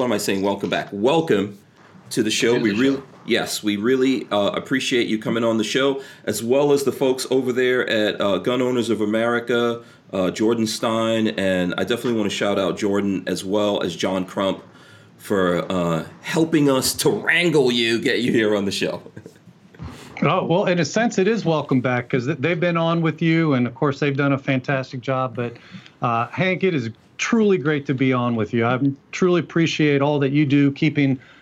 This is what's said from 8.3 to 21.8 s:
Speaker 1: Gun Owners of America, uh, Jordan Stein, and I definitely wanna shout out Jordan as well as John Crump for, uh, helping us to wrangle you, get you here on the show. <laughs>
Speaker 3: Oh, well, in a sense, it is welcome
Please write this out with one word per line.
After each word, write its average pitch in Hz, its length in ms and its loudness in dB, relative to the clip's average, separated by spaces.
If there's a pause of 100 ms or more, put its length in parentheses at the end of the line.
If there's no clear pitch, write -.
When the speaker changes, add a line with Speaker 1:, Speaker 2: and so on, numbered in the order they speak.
Speaker 1:
Gun 123 240 -2
Owners 123 280 0
of 107 120 0
America, 117 800 0 (300)
uh, 92 180 0
Jordan 113 340 2
Stein, 113 640 0
and 92 480 0
I 95 60 -2
definitely 117 300 -2
wanna 104 160 0
shout 101 280 -2
out 92 200 -2
Jordan 101 500 -2
as 87 160 -4
well 101 400 0
as 87 100 -4
John 92 300 -2
Crump 95 400 -4 (540)
for, 90 520 0
uh, 85 360 0 (160)
helping 160 480 2
us 131 240 0
to - 160 0
wrangle 156 600 2
you, 117 300 2
get 107 220 0
you 123 100 0
here 107 240 2
on 101 80 0
the 98 80 -2
show. - 360 -4
<laughs> - 40 -20 (1120)
Speaker 3:
Oh, 175 240 2
well, 175 220 0
in 175 120 2
a 165 60 0
sense, 226 320 0
it 190 100 2
is 220 160 0
welcome 147 380 0